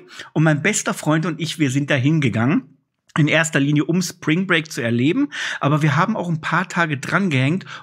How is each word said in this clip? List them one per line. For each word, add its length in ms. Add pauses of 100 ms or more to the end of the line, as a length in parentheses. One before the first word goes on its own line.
(320)
Und 120
mein 180
bester 320
Freund 320
und 160
ich, 180
wir 120
sind 180
da 60
hingegangen. 800 (440)
In 100
erster 320
Linie, 240
um 180
Spring 440
Break 260
zu 100
erleben. 480 (300)
Aber 220
wir 160
haben 180
auch 140
ein 100
paar 300
Tage 280
drangehängt 680 (180)